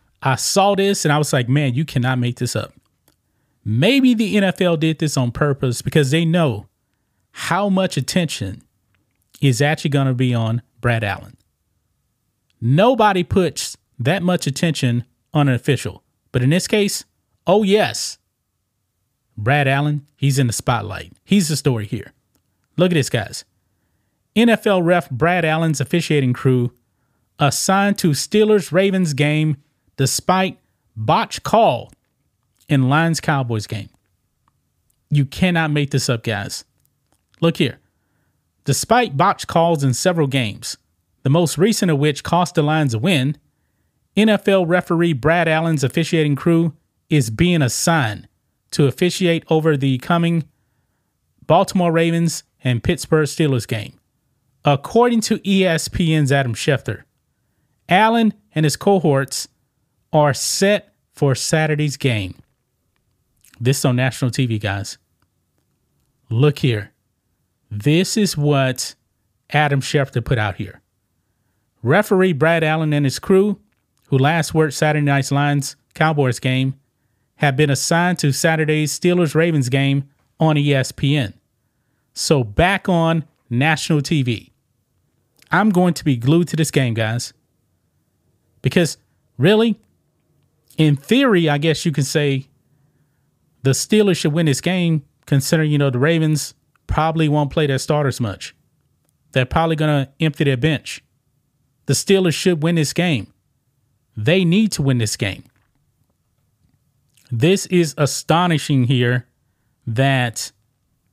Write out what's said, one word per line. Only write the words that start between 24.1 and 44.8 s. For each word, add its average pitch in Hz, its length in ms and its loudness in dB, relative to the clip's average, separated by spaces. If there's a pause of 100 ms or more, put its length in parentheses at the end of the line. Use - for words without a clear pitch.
N 233 140 4
F 214 180 0
L 190 140 2
ref 170 280 0
Brad 160 360 0
Allen's 160 360 0
officiating 143 520 0
crew 127 400 0 (640)
assigned 196 580 0
to 160 140 0
Steelers-Ravens 190 1040 0
game 151 440 0 (400)
despite 185 600 0 (380)
botched 147 480 -2
call 196 480 2 (760)
in 135 200 2
Lions-Cowboys 139 800 0
game. 101 220 -10 (1200)
You 143 160 2
cannot 165 460 -2
make 147 200 -2
this 135 160 -2
up, 117 160 -2
guys. 101 420 -6 (720)
Look 165 180 0
here. 139 220 -4 (840)
Despite 196 540 0
botched 185 300 0
calls 165 360 0
in 131 100 2
several 170 340 0
games, 127 500 -6 (460)
the 131 60 0
most 160 280 2
recent 202 320 2
of 156 80 0
which 147 260 -2
cost 170 320 0
the 160 60 2
Lions 147 320 0
a 110 60 -2
win, 139 380 0 (800)
N 220 140 4
F 208 180 0
L 190 180 4
referee 170 480 0